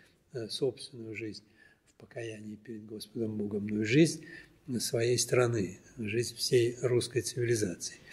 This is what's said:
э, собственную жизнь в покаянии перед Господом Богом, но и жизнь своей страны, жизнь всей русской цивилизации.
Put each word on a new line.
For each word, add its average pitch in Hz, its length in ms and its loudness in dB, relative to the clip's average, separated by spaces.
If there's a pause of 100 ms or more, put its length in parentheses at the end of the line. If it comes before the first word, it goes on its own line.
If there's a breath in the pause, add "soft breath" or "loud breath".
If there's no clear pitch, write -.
(320 soft breath)
э, 113 160 -6
собственную 117 680 -4
жизнь 107 300 -10 (440 soft breath)
в - 60 -20
покаянии 107 640 -10
перед 107 300 -14
Господом 107 500 -4
Богом, 104 300 -2
но 107 160 2
и - 20 4
жизнь 147 420 6 (520 loud breath)
своей 117 400 2
страны, 117 600 2 (200)
жизнь 110 380 -2
всей 120 440 4
русской 120 400 2
цивилизации. 107 760 -2 (160 loud breath)